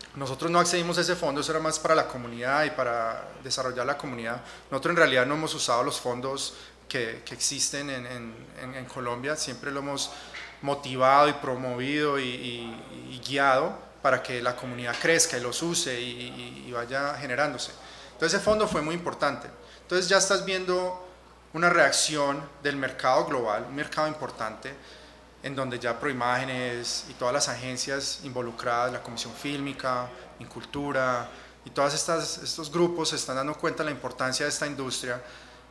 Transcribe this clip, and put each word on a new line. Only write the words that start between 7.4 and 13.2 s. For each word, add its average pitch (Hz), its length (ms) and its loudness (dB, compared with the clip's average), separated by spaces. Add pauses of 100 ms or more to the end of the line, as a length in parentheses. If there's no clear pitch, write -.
en, 123 160 -6
en, 117 400 -10 (160)
en, 127 140 -10
en 127 80 -8
Colombia, 127 500 -4
siempre 139 380 -6
lo 139 80 -4
hemos 139 320 -4 (500)
motivado 139 640 6
y 147 40 4
promovido 135 840 0
y, 131 120 0
y, 123 800 -8
y 123 160 -12